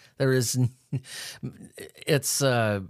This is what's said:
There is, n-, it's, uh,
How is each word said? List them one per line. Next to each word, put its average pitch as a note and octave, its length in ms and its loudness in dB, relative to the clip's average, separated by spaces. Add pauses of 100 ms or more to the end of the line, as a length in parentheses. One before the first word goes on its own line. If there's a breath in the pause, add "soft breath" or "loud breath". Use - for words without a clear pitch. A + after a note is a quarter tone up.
(180 soft breath)
There C3+ 140 2
is, B2+ 240 0
n-, B2+ 460 -2 (1040 loud breath)
it's, C#3 360 2
uh, A#2 480 2